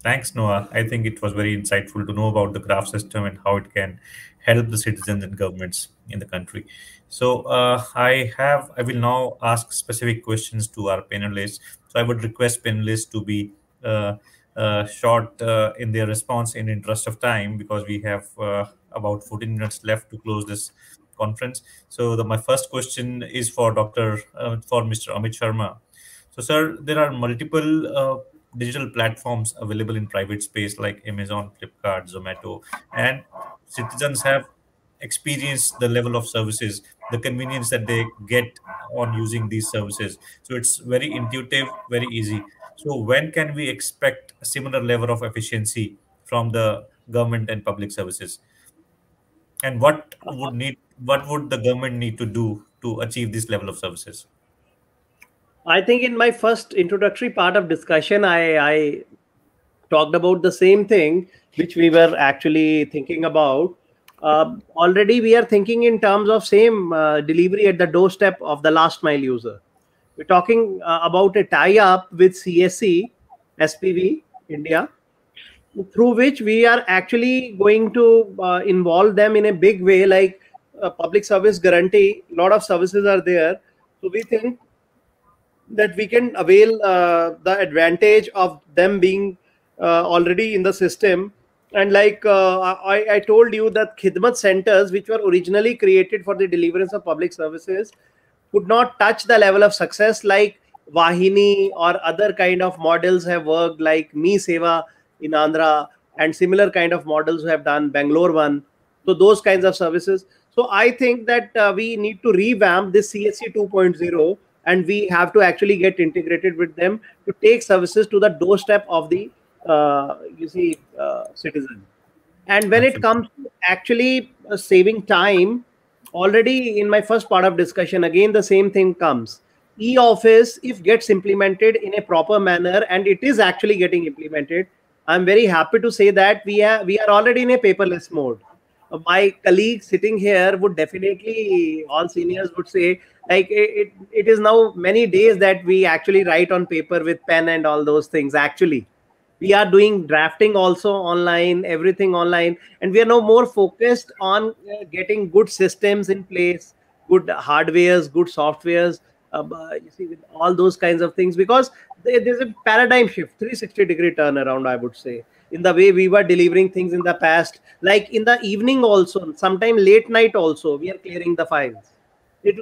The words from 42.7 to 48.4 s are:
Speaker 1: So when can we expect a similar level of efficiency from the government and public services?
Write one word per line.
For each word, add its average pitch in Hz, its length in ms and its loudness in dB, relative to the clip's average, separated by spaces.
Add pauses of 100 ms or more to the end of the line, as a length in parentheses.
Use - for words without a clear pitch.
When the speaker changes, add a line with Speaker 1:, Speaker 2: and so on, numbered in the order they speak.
Speaker 1:
So 147 180 -10
when 131 360 -2
can 151 220 -6
we 143 160 -8
expect - 720 -8
a - 40 -14
similar 135 360 -8
level 120 300 -2
of 110 100 -6
efficiency 110 760 -8 (260)
from 117 260 -4
the 110 380 -4 (240)
government 117 400 -4
and 104 120 -10
public 101 280 -8
services? 92 480 -12 (1200)